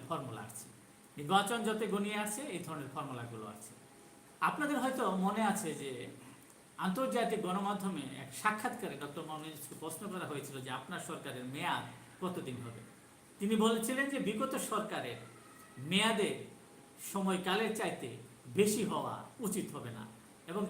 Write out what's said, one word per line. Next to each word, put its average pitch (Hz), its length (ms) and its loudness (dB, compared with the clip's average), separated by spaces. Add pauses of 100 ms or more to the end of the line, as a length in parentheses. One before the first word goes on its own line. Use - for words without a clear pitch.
ফর্মুলা 123 320 -4
আসছে, - 280 -12 (480)
নির্বাচন 196 460 4
যত 214 280 2
ঘনিয়ে 208 260 2
আসছে 214 240 -2
এই 226 180 -4
ধরনের 147 340 -6
ফর্মুলাগুলো 117 540 -6
আসছে। - 280 -14 (640)
আপনাদের 285 380 2
হয়তো 254 320 2
মনে 196 320 4
আছে 170 300 2
যে 135 340 -6 (680)
আন্তর্জাতিক 220 640 2
গণমাধ্যমে 190 600 0 (180)
এক 131 140 -10
সাক্ষাৎকারে 214 680 0
ডক্টর 147 200 -6
মোহাম্মদ 156 260 -8
ইউনূসকে - 320 -10
প্রশ্ন 160 280 -6
করা 180 180 -4
হয়েছিল 135 360 -6
যে 131 80 -6
আপনার 139 300 -6
সরকারের 135 460 -6
মেয়াদ 143 380 -2 (380)
কতদিন 170 340 -2 (100)
হবে। 113 140 -10 (600)
তিনি 208 160 4
বলেছিলেন 233 540 4
যে 277 100 0
বিগত 208 360 0
সরকারের 135 600 -2 (640)
মেয়াদে 196 680 4 (680)
সময়কালের 190 640 2
চাইতে 139 420 -2 (300)
বেশি 208 360 6
হওয়া 131 400 0 (160)
উচিত 196 360 -2
হবে 120 160 -6
না। 110 160 -8 (400)
এবং 190 220 0